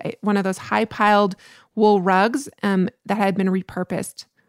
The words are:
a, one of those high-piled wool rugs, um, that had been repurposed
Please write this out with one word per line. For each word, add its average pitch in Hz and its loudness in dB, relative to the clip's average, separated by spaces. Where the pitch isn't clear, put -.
a, - -8
one 202 0
of 196 -2
those 190 -4
high-piled 208 0
wool 214 4
rugs, 196 0
um, 190 0
that 254 -4
had 196 0
been 190 0
repurposed - -6